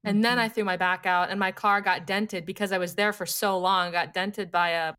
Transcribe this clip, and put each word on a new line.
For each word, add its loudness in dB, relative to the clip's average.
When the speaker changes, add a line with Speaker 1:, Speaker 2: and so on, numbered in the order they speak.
Speaker 1:
And 2
then 4
Speaker 2:
Mm-hmm. 2
Speaker 1:
I -2
threw -2
my 0
back 0
out 2
and -4
my 0
car 2
got 0
dented -4
because -4
I 0
was -2
there 2
for -6
so 0
long, 2
got -2
dented -4
by 2
a -2